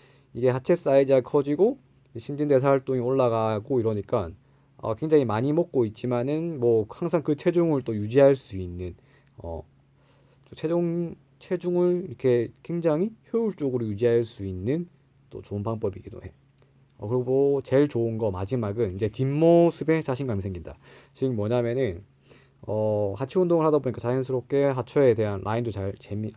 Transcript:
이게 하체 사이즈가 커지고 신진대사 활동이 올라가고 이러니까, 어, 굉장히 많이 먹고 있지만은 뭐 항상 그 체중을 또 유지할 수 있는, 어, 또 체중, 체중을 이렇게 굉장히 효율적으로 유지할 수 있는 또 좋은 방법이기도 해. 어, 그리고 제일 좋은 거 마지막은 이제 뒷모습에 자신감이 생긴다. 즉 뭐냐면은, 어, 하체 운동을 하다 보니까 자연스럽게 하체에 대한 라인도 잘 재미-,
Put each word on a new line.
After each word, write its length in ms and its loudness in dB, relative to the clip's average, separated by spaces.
이게 160 0
하체 260 0
사이즈가 460 4
커지고 580 2
신진대사 520 2
활동이 320 2
올라가고 800 0
이러니까, 500 -2
어, 180 -4
굉장히 300 2
많이 280 0
먹고 340 0
있지만은 720 -4
뭐 280 2
항상 340 -4
그 140 -2
체중을 460 0
또 140 -4
유지할 400 4
수 200 -12
있는, 380 -10
어, 240 -12
또 60 -20
체중, 600 -2
체중을 680 0
이렇게 440 2
굉장히 500 -2
효율적으로 540 -2
유지할 380 2
수 200 -12
있는 440 -4
또 120 -14
좋은 200 -8
방법이기도 600 -6
해. 100 -16
어, 100 -8
그리고 560 0
제일 240 4
좋은 300 -2
거 120 0
마지막은 640 -2
이제 140 -2
뒷모습에 920 2
자신감이 400 -4
생긴다. 340 -10
즉 220 -4
뭐냐면은, 680 -2
어, 540 -2
하체 240 -2
운동을 260 4
하다 140 4
보니까 200 -6
자연스럽게 680 -2
하체에 480 2
대한 280 -2
라인도 300 -2
잘 260 -6
재미-, 380 -8